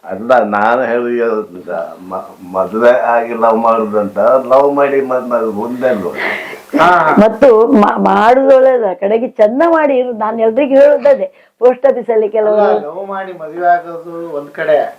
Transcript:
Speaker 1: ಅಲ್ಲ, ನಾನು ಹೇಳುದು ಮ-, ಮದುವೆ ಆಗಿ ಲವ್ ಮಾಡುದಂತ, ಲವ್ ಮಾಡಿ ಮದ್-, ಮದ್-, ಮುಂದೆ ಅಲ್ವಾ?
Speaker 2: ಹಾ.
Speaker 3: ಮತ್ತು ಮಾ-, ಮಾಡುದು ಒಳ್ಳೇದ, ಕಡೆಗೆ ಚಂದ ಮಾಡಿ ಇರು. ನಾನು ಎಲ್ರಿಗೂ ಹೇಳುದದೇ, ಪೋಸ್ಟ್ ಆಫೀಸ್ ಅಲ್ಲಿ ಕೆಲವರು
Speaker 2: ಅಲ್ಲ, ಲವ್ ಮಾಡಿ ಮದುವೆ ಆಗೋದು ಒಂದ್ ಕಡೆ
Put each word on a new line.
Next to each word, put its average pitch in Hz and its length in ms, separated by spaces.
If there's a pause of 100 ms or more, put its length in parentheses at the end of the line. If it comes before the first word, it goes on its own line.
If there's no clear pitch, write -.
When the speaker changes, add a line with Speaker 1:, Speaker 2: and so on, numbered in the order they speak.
Speaker 1:
ಅಲ್ಲ, 113 380
ನಾನು 107 400
ಹೇಳುದು 92 1300
ಮ-, 92 440
ಮದುವೆ 95 380
ಆಗಿ 117 440
ಲವ್ 113 240
ಮಾಡುದಂತ, 107 600
ಲವ್ 131 560
ಮಾಡಿ 139 260
ಮದ್-, 127 300
ಮದ್-, 113 240
ಮುಂದೆ 123 340
ಅಲ್ವಾ? 95 240 (680)
Speaker 2:
ಹಾ. 330 380
Speaker 3:
ಮತ್ತು 220 480
ಮಾ-, 208 380
ಮಾಡುದು 247 520
ಒಳ್ಳೇದ, 254 280 (100)
ಕಡೆಗೆ 220 340
ಚಂದ 240 420
ಮಾಡಿ 294 280
ಇರು. 247 140
ನಾನು 220 300
ಎಲ್ರಿಗೂ 262 380
ಹೇಳುದದೇ, 262 800
ಪೋಸ್ಟ್ 247 280
ಆಫೀಸ್ 240 240
ಅಲ್ಲಿ 214 180
ಕೆಲವರು 214 320
Speaker 2:
ಅಲ್ಲ, 208 240
ಲವ್ 190 240
ಮಾಡಿ 190 240
ಮದುವೆ 170 340
ಆಗೋದು 170 640
ಒಂದ್ 143 200
ಕಡೆ 156 280 (200)